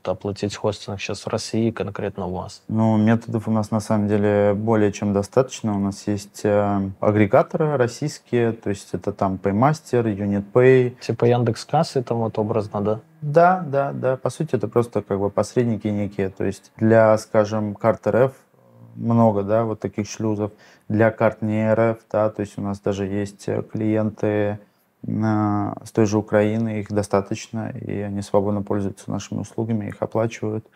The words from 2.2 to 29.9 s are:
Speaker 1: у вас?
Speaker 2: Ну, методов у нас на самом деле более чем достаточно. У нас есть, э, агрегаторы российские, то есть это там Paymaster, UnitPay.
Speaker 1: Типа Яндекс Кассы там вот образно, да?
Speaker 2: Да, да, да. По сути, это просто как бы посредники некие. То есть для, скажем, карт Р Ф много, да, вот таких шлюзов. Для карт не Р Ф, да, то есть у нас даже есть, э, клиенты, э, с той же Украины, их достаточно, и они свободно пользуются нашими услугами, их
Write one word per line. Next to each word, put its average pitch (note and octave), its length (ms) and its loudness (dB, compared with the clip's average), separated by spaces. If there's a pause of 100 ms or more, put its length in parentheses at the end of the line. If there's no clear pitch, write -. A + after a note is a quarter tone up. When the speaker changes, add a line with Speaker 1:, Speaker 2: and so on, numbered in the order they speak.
Speaker 1:
у F2+ 80 -8
вас? F#2 340 -12
Speaker 2:
Ну, A2 300 2
методов A2+ 500 0
у A2 40 0
нас G#2+ 180 -2
на A2+ 100 -2
самом G#2 280 -2
деле G#2 480 2
более G#2+ 360 2
чем G2+ 220 -2
достаточно. G#2 640 0
У G2 40 -2
нас G2 280 -4
есть, G2+ 360 -6
э, G2+ 460 2 (100)
агрегаторы C#3 800 2
российские, A#2+ 760 -2
то G#2+ 180 -6
есть - 220 -8
это F#2+ 200 -6
там F#2+ 220 -2
Paymaster, A#2 680 0
UnitPay. A2+ 960 2
Speaker 1:
Типа - 260 -2
Яндекс A#2+ 400 2
Кассы D3 360 0
там A#2 200 -2
вот A2 180 -4
образно, G#2 420 -2
да? G#2+ 180 0 (220)
Speaker 2:
Да, E3+ 460 4
да, C#3 260 -2
да. B2+ 240 -2
По C3 140 -4
сути, D#3+ 240 -4
это G#2+ 120 -2
просто A2+ 360 0
как G2 160 -4
бы G2+ 100 0
посредники A2 580 0
некие. G2+ 420 -2
То G2+ 140 -8
есть - 320 -6
для, A2 440 6
скажем, G#2+ 560 0
карт - 320 0
Р G#2 80 2
Ф C3 160 4 (640)
много, A2+ 480 2
да, A2 200 2
вот A2 160 -4
таких G2+ 300 -6
шлюзов. G#2+ 440 -4 (360)
Для A2 220 4
карт A2 320 0
не A2 240 0
Р A2 120 2
Ф, A2+ 180 2 (140)
да, G#2+ 200 2
то G#2 100 -8
есть - 160 -10
у G2+ 60 -6
нас G2+ 160 -6
даже G2+ 260 -2
есть, G2+ 420 -6
э, G#2+ 140 -2
клиенты, G#2+ 960 -2 (460)
э, G#2+ 680 -2 (100)
с - 80 -20
той A2+ 140 2
же G#2+ 140 0
Украины, G#2+ 600 0
их G2 120 -8
достаточно, G#2+ 800 -4
и G2+ 300 -8
они G2+ 200 -6
свободно G2+ 400 0
пользуются G2 480 -4
нашими G#2 300 -6
услугами, G#2+ 480 -4
их G2 120 -10